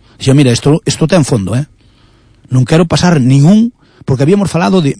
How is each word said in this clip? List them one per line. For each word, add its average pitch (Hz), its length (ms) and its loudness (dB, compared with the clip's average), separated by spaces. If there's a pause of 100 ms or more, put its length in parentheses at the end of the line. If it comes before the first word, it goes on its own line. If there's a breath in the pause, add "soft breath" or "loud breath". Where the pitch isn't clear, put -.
(160 soft breath)
Dixo, - 160 -2
"Mira, 139 240 4
isto, 147 320 0
isto - 160 -4
ten 160 240 0
fondo, 98 240 -4
eh? 131 160 -6 (800 soft breath)
Non 127 160 0
quero 165 240 0
pasar 165 320 0
ningún", 151 560 2 (320 soft breath)
porque 135 160 -2
habíamos 190 240 0
falado 190 320 -2
de 139 200 -2